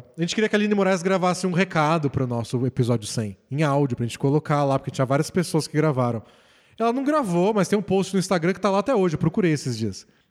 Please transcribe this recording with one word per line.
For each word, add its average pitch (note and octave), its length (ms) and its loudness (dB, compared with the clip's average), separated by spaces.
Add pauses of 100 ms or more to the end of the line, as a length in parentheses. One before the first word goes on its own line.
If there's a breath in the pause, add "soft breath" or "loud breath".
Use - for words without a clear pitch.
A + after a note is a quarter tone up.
(180)
a D#3+ 40 -4
gente F3 140 -2
queria G#3+ 140 2
que G#3 60 0
a G#3 40 4
Aline G#3 160 2
Moraes F#3+ 260 2
gravasse F3+ 460 0
um F3+ 60 -2
recado D#3+ 560 2
pro C3 180 -2
nosso A#2+ 400 -2
episódio A#2+ 400 0
cem, G#2 300 -6 (120)
em D3 140 -2
áudio, C#3 320 0
pra A#2+ 100 -2
gente A#2 140 -6
colocar D3 460 2
lá, C3+ 140 2
porque - 120 -10
tinha C3+ 140 0
várias C#3 240 0
pessoas E3 380 -2
que D3 100 -6
gravaram. B2 440 0 (560 soft breath)
Ela A#3 140 0
não C4+ 120 -2
gravou, A3 500 2
mas F#3+ 160 2
tem G3+ 100 2
um - 40 -2
post F#3+ 300 0
no G3 60 2
Instagram F3 340 0
que F#3 60 -14
tá G#3 100 0
lá G3 100 2
até A#3 160 0
hoje, F#3 200 2
eu - 40 -4
procurei E3+ 340 2
esses C3 240 -4
dias. G#2+ 300 -6 (240 soft breath)